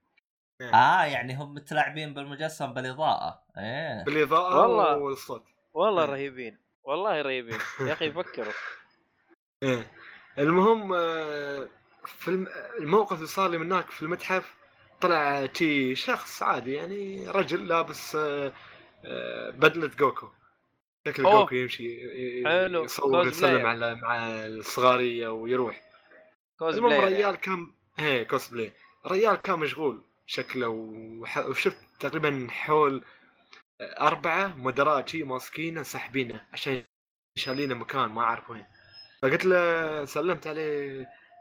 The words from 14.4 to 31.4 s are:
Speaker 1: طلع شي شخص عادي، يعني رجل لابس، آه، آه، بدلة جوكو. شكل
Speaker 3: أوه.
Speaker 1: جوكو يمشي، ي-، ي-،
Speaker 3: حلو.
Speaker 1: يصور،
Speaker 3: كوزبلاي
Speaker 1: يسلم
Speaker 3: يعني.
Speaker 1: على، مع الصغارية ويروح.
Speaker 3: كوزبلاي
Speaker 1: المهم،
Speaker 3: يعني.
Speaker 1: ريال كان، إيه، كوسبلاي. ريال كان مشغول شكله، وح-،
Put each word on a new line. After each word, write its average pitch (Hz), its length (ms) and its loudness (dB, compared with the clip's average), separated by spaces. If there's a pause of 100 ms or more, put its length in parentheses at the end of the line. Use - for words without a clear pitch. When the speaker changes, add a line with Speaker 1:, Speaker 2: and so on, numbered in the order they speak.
Speaker 1:
طلع 143 520 2
شي 143 420 2
شخص - 480 -4
عادي، 131 300 0
يعني 190 560 -8
رجل 180 400 0
لابس، 160 480 -2
آه، 143 360 -2 (520)
آه، 123 460 -8
بدلة 156 360 2
جوكو. - 420 0 (800)
شكل 143 160 0
Speaker 3:
أوه. 208 160 10
Speaker 1:
جوكو 185 140 2
يمشي، 127 300 -4
ي-، 123 580 -8
ي-، 135 40 0
Speaker 3:
حلو. 175 380 2
Speaker 1:
يصور، 139 260 -2
Speaker 3:
كوزبلاي 135 180 4
Speaker 1:
يسلم 131 280 2
Speaker 3:
يعني. 120 120 2
Speaker 1:
على، 117 260 -2
مع 117 340 -2
الصغارية 117 1000 0
ويروح. 113 540 -2 (760)
Speaker 3:
كوزبلاي 180 380 4
Speaker 1:
المهم، 190 160 6
Speaker 3:
يعني. 196 100 4
Speaker 1:
ريال 196 140 0
كان، 175 380 -6 (240)
إيه، 143 240 2
كوسبلاي. 120 500 -4 (340)
ريال 196 280 4
كان 180 240 -2
مشغول 139 460 -2 (220)
شكله، 123 420 -4
وح-، 113 800 -6